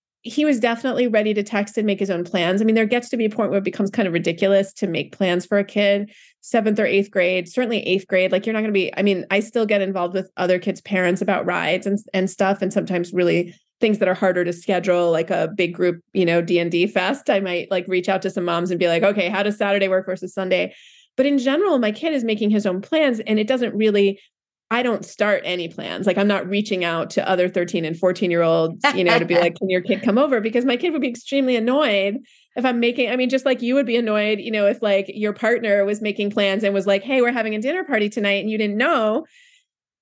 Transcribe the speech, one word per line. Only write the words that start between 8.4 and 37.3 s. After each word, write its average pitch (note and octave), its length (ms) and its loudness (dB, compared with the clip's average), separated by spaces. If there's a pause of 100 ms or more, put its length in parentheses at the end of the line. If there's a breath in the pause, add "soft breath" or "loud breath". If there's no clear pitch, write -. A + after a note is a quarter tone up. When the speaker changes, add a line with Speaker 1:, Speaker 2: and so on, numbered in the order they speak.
Speaker 1:
you're A3 60 -2
not G#3+ 80 -2
gonna G#3+ 120 -2
be, F#3+ 240 0
I G3 60 -2
mean, G3 300 2
I G#3 80 2
still A3 260 -2
get G#3 140 2
involved F#3 340 -2
with F#3+ 220 -4
other F3+ 240 2
kids' F#3+ 200 -4
parents F#3 420 0
about F#3+ 220 0
rides F3 440 -2
and, G3+ 100 0 (160)
and F#3+ 160 0
stuff. G3 320 0
And F#3+ 100 -2
sometimes F3 400 -2
really F3 400 0 (280 loud breath)
things G#3+ 180 2
that F#3 80 0
are F3+ 80 2
harder F3+ 300 0
to F3 80 -2
schedule, F3 580 0
like E3 200 0
a E3 260 0
big F3 180 0
group, F3 260 0 (120)
you F#3+ 120 2
know, E3+ 160 4
D E3+ 200 2
and E3+ 100 -2
D F3 160 2
fest, G#3+ 420 -2
I G3+ 120 2
might, F3+ 280 -4
like, F3+ 200 -2
reach F#3 200 -2
out F#3+ 140 0
to F#3 80 -4
some F3+ 140 -4
moms F3 260 0
and F3 80 -2
be F3 80 2
like, E3+ 160 2
"Okay, G3 260 2
how G3+ 140 -2
does G#3 160 -2
Saturday G3+ 300 0
work F#3 180 0
versus F#3 260 -8
Sunday?" F#3 400 -2 (440 loud breath)
But C4 100 2
in C#4+ 120 2
general, C#4 420 2
my G#3+ 100 2
kid D#4 220 -4
is C4+ 100 -2
making A3 280 0
his G#3 140 2
own F#3 160 -2
plans C#4 380 0
and G#3+ 220 0
it G#3+ 80 0
doesn't B3 260 0
really, G3+ 460 2 (500 soft breath)
I A#3 140 0
don't A#3 200 -2
start G#3 400 0
any F3+ 240 -4
plans. - 380 -8
Like, F3+ 100 2
I'm G3+ 120 2
not F#3+ 200 -2
reaching G3+ 360 -2
out E3 260 -2
to - 180 -2
other F3+ 200 2
thirteen F3 360 -2
and E3 140 -6
fourteen-year-olds, E3+ 880 0 (100)
you F#3 80 0
know, A3+ 160 4
to E3 60 0
be F3 100 0
Speaker 2:
<laughs> F3 60 4
Speaker 1:
like, E3+ 160 0
"Can F#3+ 120 -4
your F#3 120 0
kid - 220 -2
come G#3 140 2
over?" C4 240 2
Because A3+ 240 -2
my C4 120 0
kid D#4+ 160 -2
would C#4+ 100 -2
be C4 60 -2
extremely B3+ 480 -2
annoyed A3+ 640 0 (360 soft breath)
if B3 100 -2
I'm B3 140 0
making, A#3+ 320 0
I B3+ 60 -2
mean, B3+ 140 0
just C4 140 0
like B3+ 180 0
you A#3+ 120 0
would C#4 120 2
be A#3 100 0
annoyed, G#3+ 420 0
you A3+ 140 -8
know, G#3 140 2
if, G3+ 140 0
like, G3 280 2
your G#3 240 -4
partner G#3+ 520 2
was G#3 160 -2
making G#3 300 -4
plans G3+ 320 0
and G3+ 100 2
was G3 140 0
like, G3 160 2
"Hey, C4 180 0
we're A#3+ 120 2